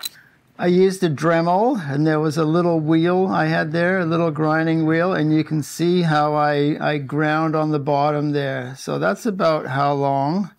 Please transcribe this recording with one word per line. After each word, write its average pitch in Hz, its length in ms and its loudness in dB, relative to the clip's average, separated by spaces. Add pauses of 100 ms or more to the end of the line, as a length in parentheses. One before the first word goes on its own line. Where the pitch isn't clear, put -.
(580)
I 180 80 -2
used 185 380 2
a 170 40 2
Dremel, 170 800 0
and 143 160 0
there 156 140 2
was 156 180 -2
a 165 80 0
little 165 360 2
wheel 170 480 2
I 170 180 0
had 165 240 0
there, 175 300 0
a 170 60 -2
little 165 260 0
grinding 160 540 0
wheel, 165 260 2
and 156 200 0
you 156 120 2
can 151 180 -4
see 175 400 0
how 151 320 2
I, 147 460 2
I 151 180 -2
ground 151 560 -2
on 156 160 0
the 151 80 0
bottom 147 540 0
there. 135 440 -4
So 143 220 -6
that's 190 260 -2
about 175 420 0
how 143 260 0
long. 139 680 -2